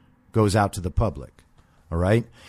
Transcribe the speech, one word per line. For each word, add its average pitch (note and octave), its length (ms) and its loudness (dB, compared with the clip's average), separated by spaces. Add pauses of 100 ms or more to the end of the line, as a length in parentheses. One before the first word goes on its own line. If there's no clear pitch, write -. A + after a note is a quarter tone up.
(300)
goes G#2 240 2
out G2+ 180 2
to - 80 -10
the F2 100 -6
public, D2 520 -6 (480)
all E2+ 80 -2
right? G#2+ 260 2 (240)